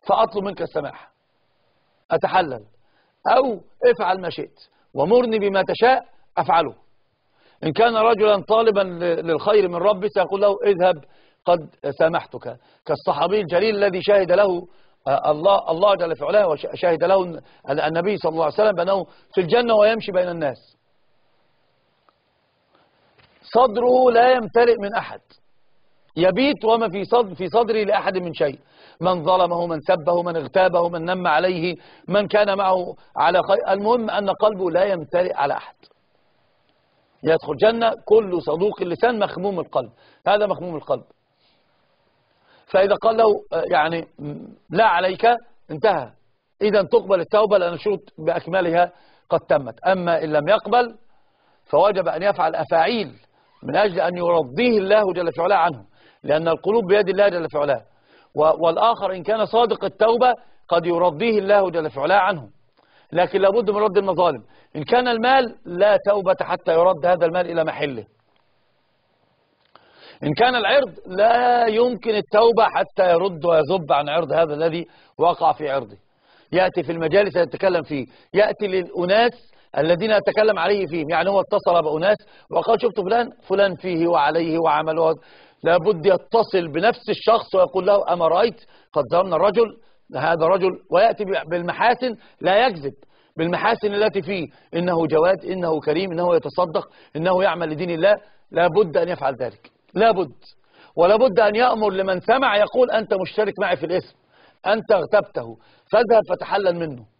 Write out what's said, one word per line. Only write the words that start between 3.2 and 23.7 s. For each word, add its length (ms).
أو 240
افعل 300
ما 80
شئت 300
ومرني 460
بما 240
تشاء 420
أفعله". 380
إن 80
كان 240
رجلًا 480
طالباً 380
ل-، 460
للخير 400
من 80
ربه 320
سيقول 340
له: 240
"اذهب 300
قد 240
سامحتك"، 580
كالصحابي 560
الجليل 340
الذي 260
شهد 300
له، 360
آه، 240
الله، 400
الله 240
جل 200
في 100
علاه، 220
وشهد 560
له 200
الن-، 180
النبي 480
صلى 120
الله 140
عليه 100
وسلم 180
بأنه 340
في 80
الجنة 340
ويمشي 360
بين 180
الناس، 480
صدره 680